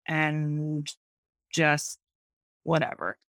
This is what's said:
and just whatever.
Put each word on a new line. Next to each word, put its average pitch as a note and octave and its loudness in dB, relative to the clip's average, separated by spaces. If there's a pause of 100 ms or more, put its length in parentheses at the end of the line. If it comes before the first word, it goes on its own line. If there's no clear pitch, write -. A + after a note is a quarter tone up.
and D3+ -2 (640)
just D3+ 2 (680)
whatever. D3+ 0 (160)